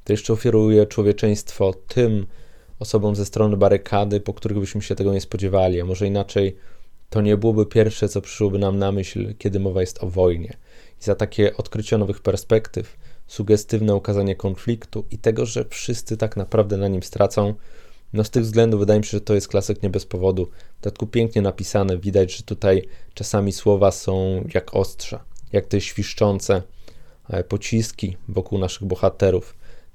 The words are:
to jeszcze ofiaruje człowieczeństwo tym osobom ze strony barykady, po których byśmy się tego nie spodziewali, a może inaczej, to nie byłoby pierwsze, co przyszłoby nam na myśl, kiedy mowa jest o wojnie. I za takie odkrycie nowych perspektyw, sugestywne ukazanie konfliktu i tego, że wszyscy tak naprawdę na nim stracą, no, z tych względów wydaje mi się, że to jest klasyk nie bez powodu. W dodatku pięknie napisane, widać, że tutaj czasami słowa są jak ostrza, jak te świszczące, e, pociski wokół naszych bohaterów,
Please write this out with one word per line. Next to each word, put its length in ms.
to 80
jeszcze 200
ofiaruje 540
człowieczeństwo 880
tym 380
osobom 380
ze 80
strony 320
barykady, 640
po 140
których 240
byśmy 240
się 120
tego 180
nie 80
spodziewali, 600
a 40
może 220
inaczej, 500
to 100
nie 160
byłoby 300
pierwsze, 420
co 120
przyszłoby 380
nam 200
na 140
myśl, 460
kiedy 220
mowa 200
jest 240
o 60
wojnie. 460
I 40
za 100
takie 420
odkrycie 420
nowych 220
perspektyw, 760
sugestywne 680
ukazanie 420
konfliktu 720
i 80
tego, 280
że 180
wszyscy 520
tak 200
naprawdę 400
na 120
nim 140
stracą, 520
no, 120
z 60
tych 120
względów 380
wydaje 200
mi 60
się, 40
że 100
to 140
jest 140
klasyk 340
nie 80
bez 160
powodu. 400
W 360
dodatku 240
pięknie 360
napisane, 560
widać, 380
że 60
tutaj 460
czasami 380
słowa 380
są 540
jak 200
ostrza, 500
jak 140
te 140
świszczące, 840
e, 140
pociski 720
wokół 300
naszych 300
bohaterów, 680